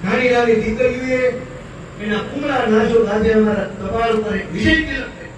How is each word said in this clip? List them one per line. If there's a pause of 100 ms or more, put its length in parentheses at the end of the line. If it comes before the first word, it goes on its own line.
નાની
નાની
દીકરીઓએ (720)
એના
કુમળા
નાજો
કાંધે
અમારા
કપાળ
ઉપર
એક
વિજય
તિલક
કર્યું. (120)